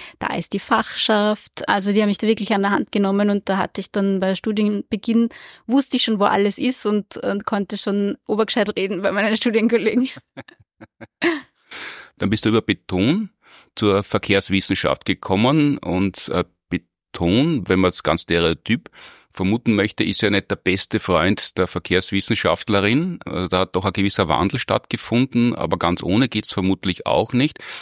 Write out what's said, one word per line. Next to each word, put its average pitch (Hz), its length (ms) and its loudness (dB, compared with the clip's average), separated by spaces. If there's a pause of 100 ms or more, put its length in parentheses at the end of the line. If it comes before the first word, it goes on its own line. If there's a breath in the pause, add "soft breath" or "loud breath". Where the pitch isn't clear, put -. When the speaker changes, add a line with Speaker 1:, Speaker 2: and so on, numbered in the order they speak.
(200 loud breath)
Speaker 1:
da - 160 -4
ist - 160 -6
die 196 80 -2
Fachschaft, - 1080 -2
also 202 240 0
die 208 80 4
haben 208 100 4
mich 196 80 -2
da 214 100 -2
wirklich 220 260 0
an 196 80 2
der 202 80 0
Hand - 220 -2
genommen 202 360 2
und 202 200 -2
da 190 100 0
hatte - 220 -4
ich - 100 -10
dann 196 300 0
bei 190 160 0
Studienbeginn, 214 920 0 (360 loud breath)
wusste 269 300 2
ich - 80 2
schon, 214 160 0
wo 202 60 4
alles 202 320 2
ist - 280 0
und, 208 300 -2
und 202 280 -4
konnte 202 320 -4
schon 202 400 -2 (120)
obergescheit 208 480 0
reden 190 260 -2
bei 202 80 0
meinen 208 220 0
Studienkollegen. 226 800 2
<laughs> - 1120 -20 (960 loud breath)
Speaker 2:
Dann 101 100 -2
bist 110 160 0
du 110 60 2
über 110 100 4
Beton 110 720 0 (440 soft breath)
zur 101 280 2
Verkehrswissenschaft 98 1040 0
gekommen 131 720 0
und, 92 500 -2
äh, 87 160 -2 (240)
Beton, 101 1000 -2
wenn 95 140 2
man 90 120 4
es - 100 -4
ganz 80 200 0
stereotyp 85 680 0 (400 loud breath)
vermuten 107 440 0
möchte, 101 300 0
ist - 160 0
ja 110 80 2
nicht 98 220 0
der 101 60 -2
beste - 440 -2
Freund 90 560 0
der 90 100 2
Verkehrswissenschaftlerin. 98 1600 0
Äh, 90 240 -4
da 92 120 2
hat 92 140 -2
doch 92 120 0
ein 95 80 -2
gewisser 98 340 0
Wandel 78 300 0
stattgefunden, - 960 0
aber 85 240 -2
ganz 85 240 0
ohne 113 260 2
geht's - 240 -4
vermutlich 92 540 -2
auch 85 260 2
nicht. 131 260 0 (240 loud breath)